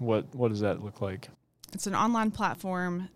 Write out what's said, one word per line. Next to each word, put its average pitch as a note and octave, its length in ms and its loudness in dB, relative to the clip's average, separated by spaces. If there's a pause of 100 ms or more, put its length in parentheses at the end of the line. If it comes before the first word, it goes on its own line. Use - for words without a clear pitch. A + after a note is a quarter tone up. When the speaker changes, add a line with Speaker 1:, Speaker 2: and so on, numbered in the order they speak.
Speaker 1:
What, A2+ 340 2
what B2 140 4
does G#2 120 0
that F#2+ 240 2
look G2+ 160 -10
like? F#2+ 280 -4 (440)
Speaker 2:
It's - 140 -6
an G3 100 -2
online A3 340 4
platform F#3 840 -2